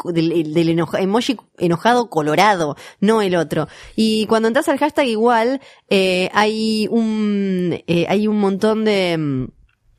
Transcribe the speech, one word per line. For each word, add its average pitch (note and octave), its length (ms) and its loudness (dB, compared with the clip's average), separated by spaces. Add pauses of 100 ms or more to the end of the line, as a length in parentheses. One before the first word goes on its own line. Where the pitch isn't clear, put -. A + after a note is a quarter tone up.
del, E3 480 -2
del E3 160 2
enoja-, E3 320 -2
emoji G#3+ 340 -2 (220)
enojado G#3 520 0
colorado, D#3 680 0 (240)
no A3 200 2
el F#3 140 0
otro. D#3 320 -2 (300)
Y A3 300 0
cuando A3 200 2
entras C#4 220 0
al C#4 100 2
hashtag D4 280 0
igual, A#3 520 0 (300)
eh, F#3 440 2
hay G#3+ 560 0
un, G3+ 880 -2 (100)
eh, E3+ 200 0
hay G#3 220 0
un G#3+ 100 0
montón G#3 460 0
de, F#3+ 320 0
mm, C#3 300 -2 (520)